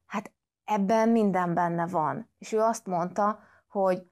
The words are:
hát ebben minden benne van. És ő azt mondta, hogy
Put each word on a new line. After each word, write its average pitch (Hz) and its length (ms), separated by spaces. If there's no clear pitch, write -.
hát - 260
ebben 214 460
minden 185 440
benne 170 320
van. 165 520
És - 140
ő 220 80
azt 226 260
mondta, 185 540
hogy 185 440